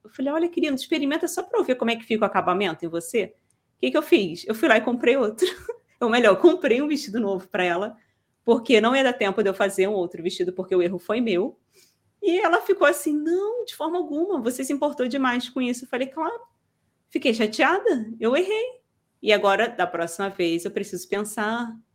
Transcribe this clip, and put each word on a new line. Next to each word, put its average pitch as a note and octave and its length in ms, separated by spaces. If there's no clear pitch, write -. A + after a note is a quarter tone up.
Eu G#3+ 60
falei, C#4 220
"Olha, E4 160
querida, E4 260
experimenta D4+ 520
só - 160
pra A4+ 160
eu F#4+ 60
ver B3+ 120
como A#3 140
é A#3 60
que A3+ 80
fica A3 200
o - 20
acabamento F#3 580
em E3 40
você." E3+ 460
O - 40
que B3+ 100
que C4 60
eu D#4 60
fiz? F#3+ 440
Eu A3 80
fui D4 140
lá A3 80
e A3 60
comprei A#3+ 340
outro. A3+ 300
<laughs> - 380
Ou A#3+ 100
melhor, A#3 220
eu F#3 40
comprei D4+ 460
um D4 60
vestido A#3+ 320
novo G3 280
pra F#3 160
ela, F3+ 320
porque A3+ 360
não A#3+ 160
ia C4+ 80
dar B3+ 80
tempo G#3+ 300
de G3 80
eu F#3+ 40
fazer F#3+ 340
um G#3+ 40
outro F3+ 300
vestido, F3+ 320
porque F#3 200
o F3+ 80
erro F3 160
foi G#3+ 220
meu. A3+ 380
E F4+ 180
ela F4+ 220
ficou F#4 240
assim, D4 300
"Não, G4 480
de - 120
forma D#4+ 220
alguma, D#4+ 420
você A#3+ 240
se C#4 80
importou C#4+ 360
demais B3 420
com C4+ 100
isso." B3 240
Eu - 40
falei, B3+ 200
"Claro, E4+ 320
fiquei B3 240
chateada, C4 720
eu A#3 160
errei. G#4+ 440
E G#3 100
agora, G3+ 360
da F3+ 180
próxima F3 440
vez, E3+ 340
eu - 60
preciso G3 380
pensar A3 640